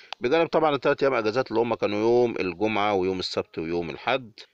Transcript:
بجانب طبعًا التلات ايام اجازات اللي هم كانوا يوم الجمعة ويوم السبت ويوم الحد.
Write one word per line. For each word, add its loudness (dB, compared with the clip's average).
بجانب 2
طبعًا 2
التلات 0
ايام 2
اجازات 0
اللي 0
هم 0
كانوا 0
يوم 4
الجمعة 0
ويوم 0
السبت -6
ويوم -2
الحد. -4